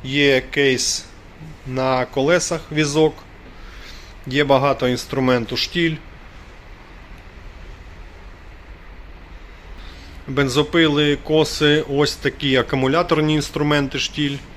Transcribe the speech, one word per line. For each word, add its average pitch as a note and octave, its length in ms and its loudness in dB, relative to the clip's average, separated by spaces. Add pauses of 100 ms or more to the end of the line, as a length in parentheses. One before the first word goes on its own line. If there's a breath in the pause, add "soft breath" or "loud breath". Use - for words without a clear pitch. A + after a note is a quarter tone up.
є C3+ 380 4
кейс - 640 0 (640)
на B2+ 380 0
колесах, D#3+ 560 0 (100)
візок, D3+ 420 2 (1120 loud breath)
є C#3 160 2
багато C3+ 440 4
інструменту, B2 680 0
штіль. E3 380 -2 (4000 loud breath)
Бензопили, C#3+ 960 2
коси, D3+ 680 4
ось C#3+ 260 2
такі C3+ 400 0
акумуляторні D3+ 760 2
інструменти, D3 680 0
штіль C#3 380 -2 (200)